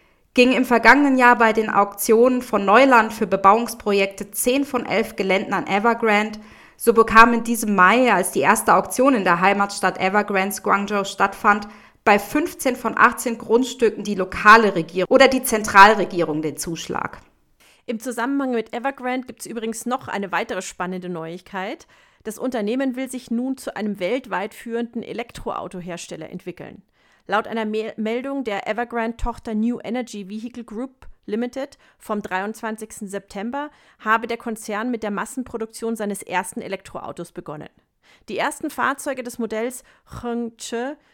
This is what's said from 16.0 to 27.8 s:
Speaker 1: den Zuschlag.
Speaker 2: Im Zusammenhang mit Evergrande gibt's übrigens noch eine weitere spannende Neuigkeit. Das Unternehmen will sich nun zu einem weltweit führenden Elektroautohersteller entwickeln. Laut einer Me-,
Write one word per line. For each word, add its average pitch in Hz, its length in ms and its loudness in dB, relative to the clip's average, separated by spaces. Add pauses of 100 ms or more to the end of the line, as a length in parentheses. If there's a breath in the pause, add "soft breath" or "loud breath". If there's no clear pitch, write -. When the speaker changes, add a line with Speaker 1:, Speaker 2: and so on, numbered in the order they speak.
Speaker 1:
den 151 140 -6
Zuschlag. - 640 -8 (680 soft breath)
Speaker 2:
Im 226 120 -6
Zusammenhang 262 540 -4
mit 226 200 -4
Evergrande 254 540 -6
gibt's - 200 -16
übrigens 226 380 -8
noch 240 220 -6
eine 196 240 -8
weitere 196 320 -4
spannende 180 460 -10
Neuigkeit. 180 800 -10 (340 soft breath)
Das - 160 -12
Unternehmen 254 560 -4
will 262 160 -8
sich 247 220 -10
nun 262 240 -4
zu - 180 -12
einem 202 240 -6
weltweit 202 560 -4
führenden 233 480 -8
Elektroautohersteller 180 1300 -10
entwickeln. - 520 -14 (440)
Laut 208 200 -2
einer 220 200 -6
Me-, 214 300 -6